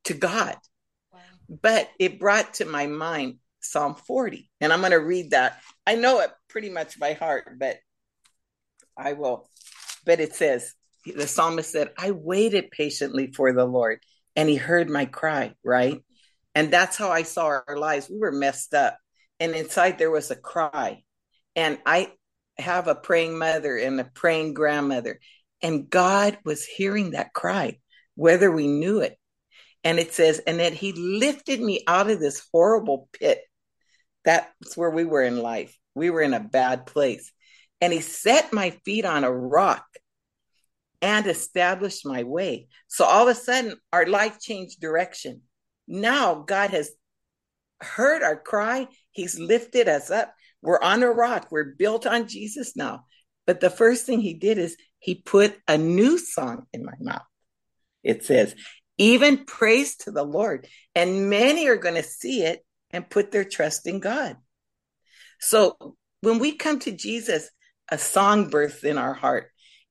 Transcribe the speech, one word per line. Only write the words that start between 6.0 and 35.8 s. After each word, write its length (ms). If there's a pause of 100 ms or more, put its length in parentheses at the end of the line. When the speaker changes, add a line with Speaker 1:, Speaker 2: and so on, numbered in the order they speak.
Speaker 1:
it 100 (160)
pretty 220
much 300
by 140
heart, 460
but 180 (1200)
I 160
will. 360 (560)
But 140
it 160
says, 380 (320)
the 200
psalmist 460
said, 260
"I 140
waited 580
patiently 600
for 220
the 120
Lord, 360 (340)
and 140
he 60
heard 340
my 160
cry," 580
right? 400 (500)
And 160
that's 280
how 120
I 140
saw 220
our 320
lives. 320
We 100
were 120
messed 420
up. 240 (420)
And 160
inside 420
there 140
was 200
a 40
cry. 640 (540)
And 300
I 260 (460)
have 300
a 80
praying 420
mother 400
and 240
a 120
praying 400
grandmother. 680 (400)
And 280
God 540
was 220
hearing 460
that 220
cry, 460 (360)
whether 360
we 160
knew 320
it. 180 (680)
And 120
it 160
says, 260
"And 200
that 140
he 180
lifted 720
me 260
out 220
of 100
this 320
horrible 640
pit." 280 (840)
That's 500
where 160
we 140
were 180
in 140
life. 380 (200)